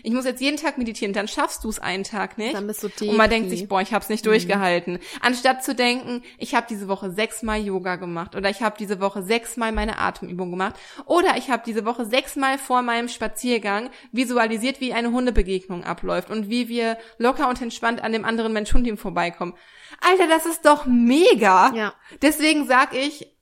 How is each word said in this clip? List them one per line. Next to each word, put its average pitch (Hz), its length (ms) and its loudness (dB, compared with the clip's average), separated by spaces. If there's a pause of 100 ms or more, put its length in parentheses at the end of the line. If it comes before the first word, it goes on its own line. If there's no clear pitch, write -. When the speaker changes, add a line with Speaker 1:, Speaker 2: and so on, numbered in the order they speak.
Speaker 1:
ich 220 80 -2
muss 254 120 -2
jetzt 254 160 -4
jeden 285 160 0
Tag 294 220 -4
meditieren, 220 340 -4
dann 202 140 -4
schaffst - 380 -4
du's 220 160 -6
einen 196 240 -6
Tag 190 340 -8
nicht. 226 160 -4
Speaker 2:
Dann 202 140 -6
bist 214 160 -8
du 208 260 -4
Speaker 1:
Und 214 60 2
man 220 120 6
denkt 226 220 0
Speaker 2:
Depri. 180 80 -4
Speaker 1:
sich, 196 100 -10
boah, 196 120 0
ich 220 120 -4
hab's 202 160 -2
nicht 214 160 -4
Speaker 2:
Mhm. 220 60 0
Speaker 1:
durchgehalten. 180 680 0 (220)
Anstatt 254 440 0
zu 269 100 -4
denken, 240 480 -2 (160)
ich - 160 -8
hab 233 140 0
diese 202 180 -8
Woche 196 240 -4
sechsmal 214 500 -4
Yoga 190 360 -4
gemacht 175 400 -8
oder 196 140 -2
ich 208 120 -6
hab 214 160 -2
diese 196 220 -6
Woche 196 240 -2
sechsmal 226 480 -2
meine 214 260 -4
Atemübung 175 540 -6
gemacht 190 240 -4 (300)
oder 349 300 4
ich 254 140 -6
hab 233 140 -2
diese 220 200 -4
Woche 240 220 -4
sechsmal 269 500 0
vor 247 260 0
meinem 240 260 -2
Spaziergang 226 840 -4 (220)
visualisiert, 240 680 0
wie 254 140 -4
eine 233 160 0
Hundebegegnung 196 720 2
abläuft 175 480 -4
und 214 180 -6
wie 233 200 -2
wir 226 280 -2 (220)
locker 254 300 2
und 247 120 -2
entspannt 233 440 -4
an 220 80 -2
dem 226 120 -2
anderen 226 280 -2
Mensch-Hund-Team 214 440 4
vorbeikommen. 175 580 -4 (540)
Alter, 370 200 6
das 320 180 4
ist 330 180 -2
doch 294 220 6
mega! 240 880 6
Speaker 2:
Ja. 214 200 -4 (280)
Speaker 1:
Deswegen 302 460 4
sag 262 260 4
ich 277 320 -4 (160)